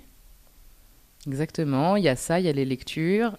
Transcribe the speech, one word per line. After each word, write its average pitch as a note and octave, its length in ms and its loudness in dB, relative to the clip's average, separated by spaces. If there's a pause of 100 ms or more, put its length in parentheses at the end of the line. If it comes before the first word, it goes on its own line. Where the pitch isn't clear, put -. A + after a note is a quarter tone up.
(1300)
Exactement, D3 720 0
il G3 80 0
y C#3+ 40 6
a B2+ 60 2
ça, E3 240 0
il F#3+ 60 0
y E3 40 2
a D3 40 2
les C#3 100 0
lectures, F3+ 760 -2